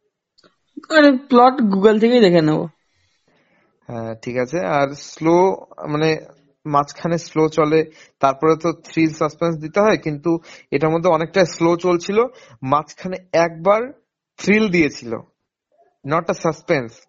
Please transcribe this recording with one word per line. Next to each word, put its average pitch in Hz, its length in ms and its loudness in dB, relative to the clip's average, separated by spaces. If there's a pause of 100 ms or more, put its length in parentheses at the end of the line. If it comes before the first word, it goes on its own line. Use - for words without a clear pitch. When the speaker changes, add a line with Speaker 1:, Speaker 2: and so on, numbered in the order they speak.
(960)
Speaker 1:
আরে, 285 200 6
প্লট 262 440 4
Google 208 380 2
থেকেই 233 220 4
দেখে 175 200 4
নেবো। 156 260 0 (1200)
Speaker 2:
হ্যাঁ, 113 340 -10
ঠিক 123 160 -8
আছে। 127 220 -4
আর 147 360 0
স্লো, 175 600 0 (340)
মানে 156 280 -2 (480)
মাঝখানে 151 520 -2
স্লো 160 320 -2
চলে, 156 420 0 (280)
তারপরে 147 360 0
তো 160 180 -4
থ্রিল - 360 -4
সাসপেন্স 160 480 -4
দিতে 156 220 -6
হয়, 208 180 2
কিন্তু 156 420 -4 (320)
এটার 147 180 0
মধ্যে 170 200 0
অনেকটা 165 360 0
স্লো 170 300 0
চলছিল, 180 480 -2 (400)
মাঝখানে 151 520 -4 (180)
একবার 170 600 0 (440)
থ্রিল 214 320 0
দিয়েছিল, 131 460 -2 (920)
not 165 160 -2
a 196 100 -4 (100)
suspense। 147 480 -4 (180)